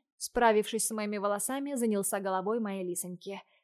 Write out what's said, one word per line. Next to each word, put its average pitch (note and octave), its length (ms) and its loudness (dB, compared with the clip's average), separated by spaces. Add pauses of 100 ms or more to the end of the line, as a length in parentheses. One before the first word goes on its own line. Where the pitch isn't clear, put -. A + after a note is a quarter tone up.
(180)
справившись A3 720 4
с - 40 -4
моими G#3 260 -4
волосами, C4 580 -2
занялся G#3 440 2
головой F#3+ 400 0
моей G3 240 -2
лисоньки. F3+ 580 -6 (220)